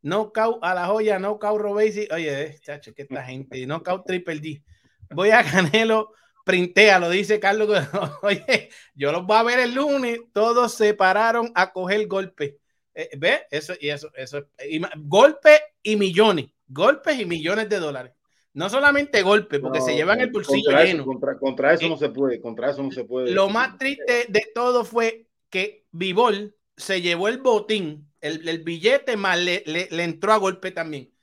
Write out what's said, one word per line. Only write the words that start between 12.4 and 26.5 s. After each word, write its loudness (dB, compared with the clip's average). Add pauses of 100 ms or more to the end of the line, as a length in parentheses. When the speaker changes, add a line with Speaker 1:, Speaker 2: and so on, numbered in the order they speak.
Speaker 1:
Eh, -10
¿ve? 0
Eso, -8
y -6
eso, -8
eso, -12 (240)
y -6
ma-, -6
golpe 6 (240)
y 0
millones, 2 (200)
golpes 0
y -4
millones -4
de 0
dólares. -6 (440)
No -4
solamente 2
golpe, 2
porque -2
Speaker 2:
No, 2
Speaker 1:
se 0
llevan 2
el 0
Speaker 2:
con-, -4
Speaker 1:
bolsillo 0
Speaker 2:
contra 6
eso, 4
Speaker 1:
lleno. -2
Speaker 2:
contra, -4
contra 2
eso 0
Speaker 1:
Eh, 0
Speaker 2:
no -2
se -2
puede, -2
contra -6
eso -6
no -6
se -10
puede. -4
Speaker 1:
lo 2
más -2
triste -2
de 0 (100)
todo 0
fue -4 (220)
que -6
Bivol 0 (200)